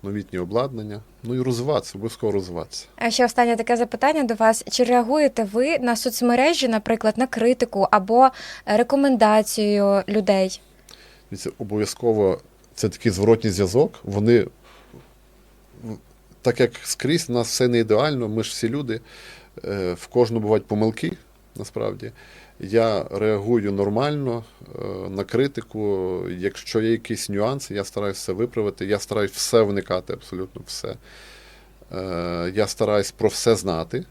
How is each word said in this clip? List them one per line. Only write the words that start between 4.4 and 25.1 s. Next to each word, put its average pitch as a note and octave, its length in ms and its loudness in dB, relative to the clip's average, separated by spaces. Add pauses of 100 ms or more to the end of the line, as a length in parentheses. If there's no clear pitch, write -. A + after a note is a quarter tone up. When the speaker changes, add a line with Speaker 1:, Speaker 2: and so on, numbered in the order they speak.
Speaker 2:
Чи B3 120 2
реагуєте B3 600 2
ви B3 360 0
на A#3+ 160 0
соцмережі, B3 720 2
наприклад, A3 500 0
на B3+ 100 2
критику A3+ 640 2
або A3+ 380 6 (360)
рекомендацію G#3+ 1400 4
людей? G3 520 0 (720)
Speaker 1:
Дивіться, - 260 -8
обов'язково G#2+ 840 2 (360)
це A2 140 0
такий - 220 0
зворотній A2 380 4
зв'язок. G2 540 0
Вони, G#2 400 4
в-, - 40 -6 (1900)
так A#2+ 180 2
як B2 120 4 (120)
скрізь, - 460 -2
у A#2+ 40 -2
нас A#2+ 140 0
все B2+ 200 2
не A#2+ 120 4
ідеально, A#2 500 2
ми A2 140 -2
ж - 60 -6
всі - 200 -4
люди, B2 320 -6 (640)
е, F#2+ 280 -4
в - 140 -12
кожному A#2 360 0
бувають G#2+ 220 2
помилки, A2 460 -2 (440)
насправді. G#2+ 560 -8 (580)
Я A2 420 2
реагую G#2 600 0
нормально, A#2 720 -2 (180)
е, - 220 -14 (260)